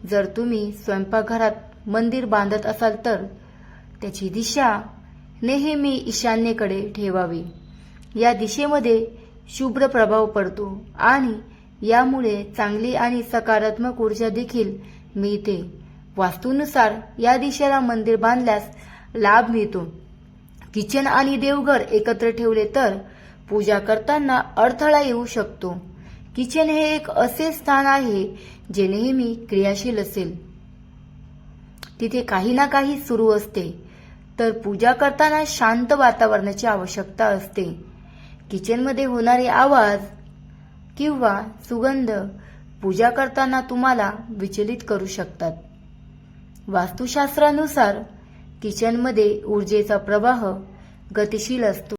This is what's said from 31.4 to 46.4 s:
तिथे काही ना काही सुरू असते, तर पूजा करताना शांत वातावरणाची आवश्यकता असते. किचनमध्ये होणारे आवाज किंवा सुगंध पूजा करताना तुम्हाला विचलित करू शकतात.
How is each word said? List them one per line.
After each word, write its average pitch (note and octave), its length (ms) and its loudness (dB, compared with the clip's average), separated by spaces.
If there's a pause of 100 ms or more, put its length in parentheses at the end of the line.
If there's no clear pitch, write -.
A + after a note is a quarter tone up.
तिथे A#3 200 -2
काही G#3+ 320 0
ना C4+ 120 4
काही C#4 340 0
सुरू A3+ 300 2
असते, G#3 540 -2 (560)
तर A3+ 120 2
पूजा A3 420 2
करताना D4+ 540 2
शांत A#3+ 460 2
वातावरणाची A3 720 4
आवश्यकता G3 580 -2
असते. G3 400 -2 (840)
किचनमध्ये A#3+ 540 -2
होणारे B3 420 2
आवाज A#3+ 520 4 (1000)
किंवा B3+ 440 0 (280)
सुगंध B3 420 0 (680)
पूजा G3 280 2
करताना C4 520 0
तुम्हाला B3 500 0 (180)
विचलित G#3 480 -6 (100)
करू F#3+ 180 -2
शकतात. E3+ 460 -6 (1160)